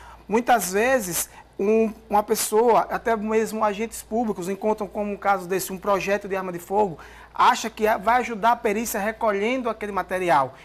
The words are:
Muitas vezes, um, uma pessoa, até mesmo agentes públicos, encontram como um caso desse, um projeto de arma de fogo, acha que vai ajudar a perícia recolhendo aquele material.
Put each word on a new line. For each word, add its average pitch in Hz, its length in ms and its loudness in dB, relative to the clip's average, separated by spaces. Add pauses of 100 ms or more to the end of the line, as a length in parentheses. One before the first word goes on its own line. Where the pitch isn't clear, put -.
(260)
Muitas 220 460 2
vezes, 214 560 0 (300)
um, 220 340 2 (160)
uma 208 140 2
pessoa, 214 680 4
até 226 260 -2
mesmo 220 480 0
agentes 214 400 -2
públicos, 214 460 -4
encontram 214 380 -2
como 208 260 -6
um 202 40 -6
caso 196 300 0
desse, 185 240 -4
um 190 60 -6
projeto 202 520 0
de 190 60 -6
arma 185 180 -6
de 170 80 -10
fogo, 190 360 -2 (380)
acha 233 340 2
que 220 160 -4 (140)
vai 226 220 2
ajudar 233 320 0
a 240 40 2
perícia 226 440 -2
recolhendo 220 680 -2
aquele 214 240 -6
material. 180 600 0 (100)